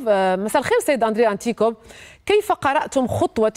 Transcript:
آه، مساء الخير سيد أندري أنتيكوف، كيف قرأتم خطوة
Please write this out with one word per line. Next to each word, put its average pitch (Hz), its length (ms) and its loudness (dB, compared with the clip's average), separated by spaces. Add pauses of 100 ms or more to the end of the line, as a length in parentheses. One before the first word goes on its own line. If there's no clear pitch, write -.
آه، 190 280 2
مساء 214 260 -2
الخير 480 240 0
سيد 254 180 0
أندري 220 240 2
أنتيكوف، 220 460 -2 (520)
كيف 415 260 0
قرأتم 269 540 -2
خطوة 220 500 0